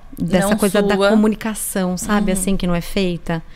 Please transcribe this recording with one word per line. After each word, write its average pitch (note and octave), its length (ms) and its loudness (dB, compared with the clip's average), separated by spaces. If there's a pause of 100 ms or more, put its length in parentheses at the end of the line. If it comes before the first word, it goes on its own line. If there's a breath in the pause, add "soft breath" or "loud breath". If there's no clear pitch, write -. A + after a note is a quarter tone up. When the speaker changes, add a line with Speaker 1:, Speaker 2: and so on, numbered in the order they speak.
(160)
Speaker 1:
dessa F#3 340 0
Speaker 2:
Não G#3 60 4
Speaker 1:
coisa G#3 260 2
da G3+ 120 2
Speaker 2:
sua. G3 160 4
Speaker 1:
comunicação, G#3 840 0
sabe? G#3 360 0
Speaker 2:
Uhum. F#3 60 0
Speaker 1:
Assim, F#3+ 180 0
que F#3 100 -2
não F3 80 2
é F3 60 0
feita. E3+ 640 -2 (140 loud breath)